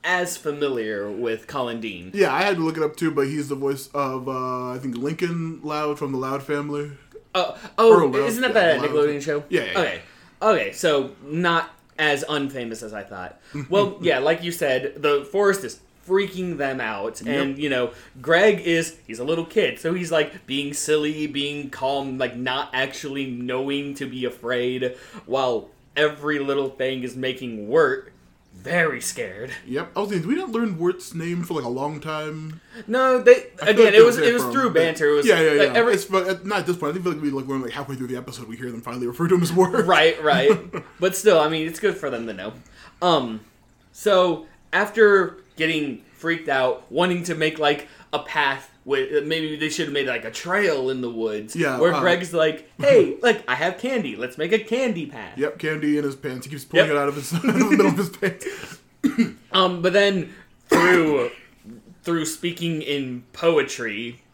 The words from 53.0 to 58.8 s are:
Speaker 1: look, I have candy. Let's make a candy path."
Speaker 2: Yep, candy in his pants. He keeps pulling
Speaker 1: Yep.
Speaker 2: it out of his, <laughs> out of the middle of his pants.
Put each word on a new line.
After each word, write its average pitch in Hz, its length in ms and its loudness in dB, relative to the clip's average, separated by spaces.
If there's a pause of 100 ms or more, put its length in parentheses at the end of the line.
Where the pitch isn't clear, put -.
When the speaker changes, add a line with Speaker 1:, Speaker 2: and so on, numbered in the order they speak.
Speaker 1:
look, 240 160 4 (100)
I 123 80 0
have 180 220 -2
candy. 220 380 -4
Let's 123 220 -8
make 170 140 -2
a 220 80 2
candy 214 460 -4
path." 110 300 -16
Speaker 2:
Yep, 143 220 -4
candy 151 400 0
in 143 60 -2
his 139 120 -4
pants. 127 300 -10
He 135 40 -14
keeps 143 140 -12
pulling 175 220 4
Speaker 1:
Yep. 151 80 0
Speaker 2:
it 143 40 2
out 143 100 0
of 147 80 -4
his, 143 180 -8
<laughs> - 0 -
out 165 100 -2
of 254 140 2
the 254 120 4
middle 196 180 6
of 170 100 2
his 180 120 -2
pants. - 680 -8 (240)